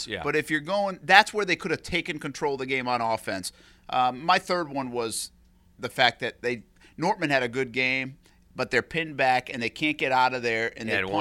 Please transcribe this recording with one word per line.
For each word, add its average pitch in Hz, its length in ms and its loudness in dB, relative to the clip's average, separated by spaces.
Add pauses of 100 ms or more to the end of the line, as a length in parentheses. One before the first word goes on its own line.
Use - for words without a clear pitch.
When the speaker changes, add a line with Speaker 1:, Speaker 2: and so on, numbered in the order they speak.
Speaker 1:
sequence, - 80 -8
yeah. 98 140 -6
Speaker 2:
But 143 140 -2
if 151 140 -2
you're 151 100 -2
going, 190 420 -2
that's 190 320 8
where 208 100 -2
they 175 120 0
could 170 160 -4
have 147 100 -4
taken 170 380 -4
control 143 340 -4
of 131 60 -4
the 131 60 -6
game 131 220 -2
on 123 120 0
offense. 110 520 -4 (380)
Um, 127 340 0
my 180 140 4
third 180 300 -2
one 135 240 -6
was 117 380 -4 (480)
the 117 100 -6
fact 120 320 4
that 113 220 -6
they, 123 200 -4 (340)
Nortman 160 340 0
had 135 120 4
a 123 60 0
good 123 240 -4
game, 131 460 -2 (360)
but 127 160 -4
they're 120 120 4
pinned 160 340 -6
back 131 340 2
and 127 120 -8
they 113 80 -2
can't 151 260 -2
get 143 160 0
out 127 220 4
of 123 80 -4
there, 117 340 0
and 113 100 -8
Speaker 1:
They 107 60 -2
Speaker 2:
they 101 40 2
Speaker 1:
had 98 100 0
one 95 140 -4